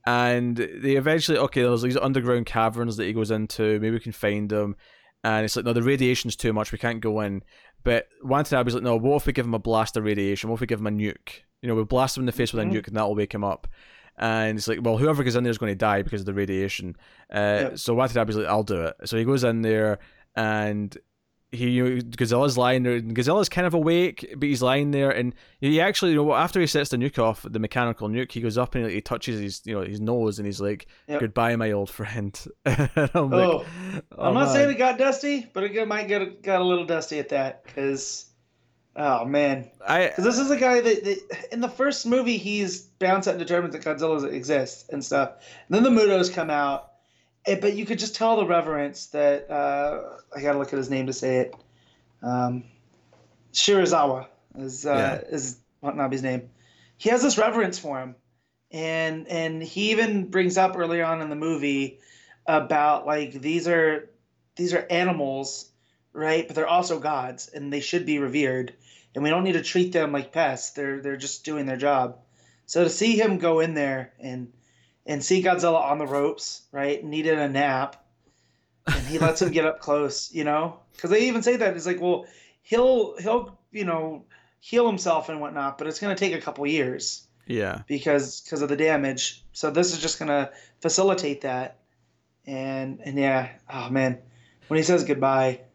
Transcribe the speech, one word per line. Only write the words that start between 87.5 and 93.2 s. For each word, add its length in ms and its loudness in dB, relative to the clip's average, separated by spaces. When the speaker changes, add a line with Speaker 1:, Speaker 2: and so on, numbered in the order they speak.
Speaker 2:
because, 640 0
'cause 140 -6
of 60 -2
the 80 0
damage. 760 0
So 180 -4
this 220 2
is 80 -6
just 180 -4
gonna 320 0
facilitate 640 0
that. 360 -6
And, 580 -8
and 140 -6
yeah, 300 2